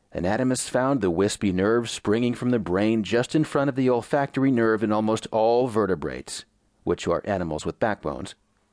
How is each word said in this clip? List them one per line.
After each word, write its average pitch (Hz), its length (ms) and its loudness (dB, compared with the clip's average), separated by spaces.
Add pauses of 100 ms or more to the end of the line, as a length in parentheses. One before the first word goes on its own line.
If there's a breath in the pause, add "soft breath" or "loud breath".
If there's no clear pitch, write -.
(160)
anatomists 117 540 -2
found 131 320 0
the 95 80 2
wispy 98 420 0
nerve 110 380 0
springing 117 460 0
from 123 160 -2
the 120 80 2
brain 107 420 0
just 110 320 -2
in 156 100 2
front 143 240 0
of 127 80 -4
the 127 140 2
olfactory 135 600 0
nerve 113 320 2
in 107 80 0
almost 110 400 0
all 117 360 4
vertebrates, 92 800 -2 (380)
which 90 240 -2
are 85 180 0
animals 87 400 -4
with 82 140 -6
backbones. 76 560 -4 (380)